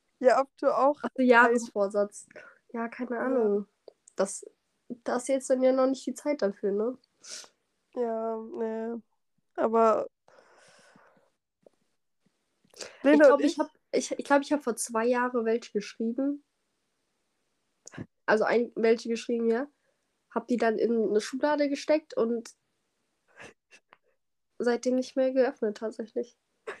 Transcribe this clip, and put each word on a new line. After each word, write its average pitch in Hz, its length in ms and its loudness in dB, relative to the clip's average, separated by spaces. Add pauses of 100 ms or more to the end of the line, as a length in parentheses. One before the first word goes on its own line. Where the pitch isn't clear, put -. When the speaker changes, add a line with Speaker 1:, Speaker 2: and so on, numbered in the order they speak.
(200)
Speaker 1:
Ja, 247 220 4
ob 277 160 -4
du 277 180 0
auch 277 280 2
Speaker 2:
Ach 240 120 -4
so, 262 60 0
Speaker 1:
ein 254 60 4
Speaker 2:
Jahresvorsatz. 226 1000 4 (440)
Ja, 233 160 -6
keine 240 280 -8
Speaker 1:
Ja. 226 100 -4
Speaker 2:
Ahnung. 214 420 0 (480)
Das, - 300 -4 (580)
da 247 140 -2
ist 254 100 -10
jetzt 269 220 0
dann 254 120 2
ja 254 100 6
noch 262 160 4
nicht 262 180 -4
die 254 80 -6
Zeit 294 280 -4
dafür, 202 300 -2
ne? 220 260 -2 (960)
Speaker 1:
Ja, 226 420 -4 (200)
nee. 226 440 -6 (540)
Aber 226 520 4 (2750)
Speaker 2:
Ich - 280 -14
Speaker 1:
Lena 294 240 8
Speaker 2:
glaub, 277 120 6
Speaker 1:
und 294 60 2
Speaker 2:
ich 285 80 0
Speaker 1:
ich - 60 -6
Speaker 2:
hab, 294 100 -4 (220)
ich, - 200 -2
ich - 140 -8
glaub, 285 160 2
ich 285 100 -8
hab 294 120 -2
vor 233 120 -4
zwei 226 300 -4
Jahren 247 400 0
welche 226 260 -2
geschrieben. 233 720 -4 (1800)
Also 214 200 2
ein, 226 300 0
welche 226 340 0
geschrieben, 233 400 -2
ja. 247 180 -2 (680)
Hab 226 140 -6
die 247 100 0
dann 220 220 0
in 220 300 0
eine 208 120 0
Schublade 294 480 -2
gesteckt 302 460 -2
und 226 340 -2 (2000)
seitdem 240 380 -2
nicht 254 200 -4
mehr 262 160 0
geöffnet, 254 460 0
tatsächlich. 233 600 -8 (420)